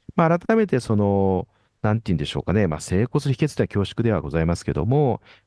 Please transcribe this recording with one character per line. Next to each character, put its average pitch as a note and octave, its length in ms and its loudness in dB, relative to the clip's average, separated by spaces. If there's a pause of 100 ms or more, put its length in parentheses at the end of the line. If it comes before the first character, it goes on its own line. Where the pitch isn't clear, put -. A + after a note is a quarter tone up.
(160)
ま E3+ 100 4
あ、 E3+ 120 2
改 A3+ 180 0
め G#3+ 100 2
て C3 140 0
そ A2 160 -2
の、 G2 500 2 (360)
な G#2+ 120 2
ん A2+ 40 0
て A2+ 140 -6
言 - 20 4
う - 20 0
ん - 20 -2
で D2 80 -2
し - 100 -8
ょ - 40 -2
う - 20 -10
か - 100 -2
ね、 G2+ 140 2
ま D#2 100 -2
あ、 D2 40 -10
成 F#2+ 240 0
功 C#3+ 160 -2
す C#3+ 80 -4
る C3 60 0
秘 D#3 120 0
訣 - 100 -6
と A#2+ 60 0
い - 20 4
う - 100 -4
の G2+ 60 0
は F#2+ 60 0
恐 - 160 -6
縮 - 20 -2
で A2+ 80 2
は F2+ 80 0
ご D2 80 -8
ざ D#2+ 120 0
い D#2+ 40 2
ま E2+ 100 2
す - 120 -8
け C#2 80 -2
ど D2+ 100 -2
も、 C3+ 380 0 (240)